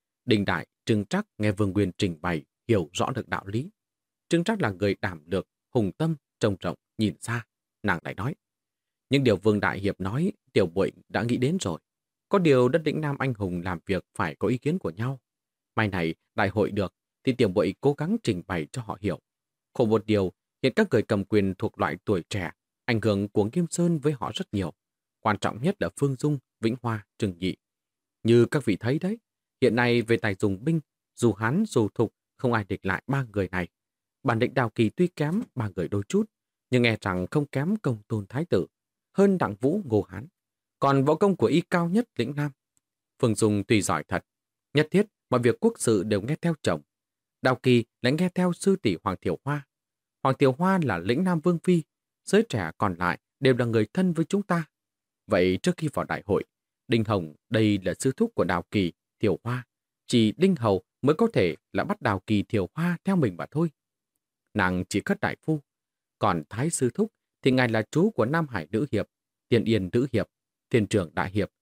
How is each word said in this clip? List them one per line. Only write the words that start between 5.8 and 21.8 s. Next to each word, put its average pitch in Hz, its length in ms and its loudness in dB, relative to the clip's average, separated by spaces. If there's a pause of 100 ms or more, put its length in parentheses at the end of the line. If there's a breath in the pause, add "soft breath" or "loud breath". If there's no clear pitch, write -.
tâm, 160 240 -2 (240)
trông 104 200 0
rộng, 87 180 -8 (200)
nhìn 107 220 0
xa. 117 260 -8 (380)
Nàng 92 200 -2
lại 69 100 -10
nói, 120 220 -6 (720)
"Nhưng 139 140 2
điều 107 140 4
Vương 104 220 2
Đại 92 200 -2
Hiệp 98 200 -4
nói, 127 320 -4 (220)
tiểu 101 140 2
muội 85 240 -2 (180)
đã 95 140 -2
nghĩ 120 140 -2
đến 139 240 0
rồi. 82 180 -4 (500)
Có 196 100 2
điều 131 300 4
đất 160 160 0
lĩnh 151 160 -2
nam 147 160 -4
anh 131 160 -2
hùng 92 320 -4
làm 87 200 -6
việc 92 200 -2 (100)
phải 82 200 -4
có 95 120 -4
ý 123 100 0
kiến 160 220 -4
của 90 100 -6
nhau. 117 300 -6 (560)
Mai 110 120 0
này 87 280 -2 (200)
đại 101 140 0
hội 104 220 0
được, 98 220 -4 (300)
thì 131 100 0
tiểu 117 160 2
muội 90 320 0
cố 143 120 2
gắng 175 300 -4
trình 90 240 -2
bày 85 240 -4
cho 131 100 -8
họ 101 200 -10
hiểu. 90 180 -2 (540)
Khổ 123 120 0
một 107 200 0
điều, 101 260 2 (320)
hiện 131 120 0
các 214 160 2
người 113 100 4
cầm 98 240 -2
quyền 98 320 2
thuộc - 220 -6
loại 80 260 -2